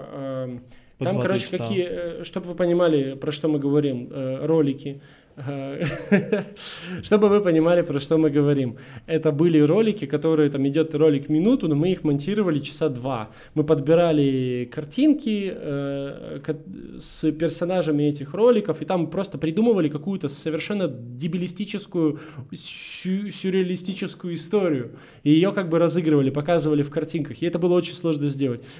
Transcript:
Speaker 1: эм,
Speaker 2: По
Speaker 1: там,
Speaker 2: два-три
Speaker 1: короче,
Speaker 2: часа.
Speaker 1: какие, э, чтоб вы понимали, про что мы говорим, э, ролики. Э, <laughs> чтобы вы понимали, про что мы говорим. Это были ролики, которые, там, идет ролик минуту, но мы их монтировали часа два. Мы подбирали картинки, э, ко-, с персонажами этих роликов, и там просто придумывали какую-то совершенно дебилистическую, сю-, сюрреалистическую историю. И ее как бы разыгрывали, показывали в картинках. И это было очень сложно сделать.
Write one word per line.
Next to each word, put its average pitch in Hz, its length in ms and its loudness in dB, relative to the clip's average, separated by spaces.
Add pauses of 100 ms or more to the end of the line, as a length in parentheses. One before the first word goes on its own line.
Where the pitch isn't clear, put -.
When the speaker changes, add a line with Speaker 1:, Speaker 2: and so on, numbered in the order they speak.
(140)
Speaker 1:
эм, 131 460 -8 (380)
Speaker 2:
По 131 60 -4
Speaker 1:
там, 185 100 0
Speaker 2:
два-три 123 140 0
Speaker 1:
короче, 117 180 0
Speaker 2:
часа. 180 120 -4
Speaker 1:
какие, 180 280 -2 (340)
э, 180 40 -10
чтоб 180 220 -8
вы 175 80 -8
понимали, 170 600 2
про 147 180 -6
что 156 160 -2
мы 151 100 2
говорим, 139 540 0
э, 135 340 -6
ролики. 143 540 0 (480)
Э, 139 320 -8 (300)
<laughs> 202 340 2 (580)
чтобы 208 260 4
вы 202 120 6
понимали, 170 420 6
про 143 180 -2
что 160 180 2
мы 156 120 4
говорим. 139 460 2 (300)
Это 156 260 0
были 156 280 4
ролики, 190 460 4
которые, 151 440 2
там, 139 160 0
идет 156 280 0
ролик 147 360 2
минуту, 185 380 2
но 147 80 2
мы 170 160 2
их 185 120 -4
монтировали 156 540 0
часа 147 300 -2
два. 123 420 -6 (240)
Мы 156 100 2
подбирали 143 1120 2
картинки, 208 800 0
э, 139 880 -6
ко-, 151 120 -4 (420)
с - 340 -2
персонажами 160 680 0
этих 147 320 -2
роликов, 208 480 4
и - 20 -2
там 175 220 0
просто 185 320 -4
придумывали 170 500 2
какую-то 147 400 -4
совершенно 165 600 -4
дебилистическую, 160 1300 -4 (340)
сю-, - 800 -6
сюрреалистическую 185 1040 -4
историю. 156 560 -2 (340)
И 143 60 4
ее 170 220 6
как 190 180 -2
бы 165 80 2
разыгрывали, 156 520 2
показывали 147 520 2
в 143 80 -6
картинках. 151 520 -4
И 165 40 -2
это 175 120 -2
было 175 160 2
очень 175 200 0
сложно 147 340 -2
сделать. 135 340 -2 (180)